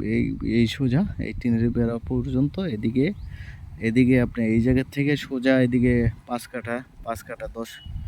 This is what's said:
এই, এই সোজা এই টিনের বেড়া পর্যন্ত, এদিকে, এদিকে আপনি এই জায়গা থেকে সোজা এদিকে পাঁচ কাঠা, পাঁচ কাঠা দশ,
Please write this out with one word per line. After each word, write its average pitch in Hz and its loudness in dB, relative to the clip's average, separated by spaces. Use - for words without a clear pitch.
এই, 120 2
এই 117 6
সোজা 135 2
এই 110 -6
টিনের 117 2
বেড়া 117 2
পর্যন্ত, 131 0
এদিকে, 127 0
এদিকে 123 6
আপনি 117 -2
এই 117 4
জায়গা 127 4
থেকে 143 0
সোজা 135 2
এদিকে 123 4
পাঁচ 120 -6
কাঠা, 117 -6
পাঁচ 117 -6
কাঠা 113 -12
দশ, 113 -8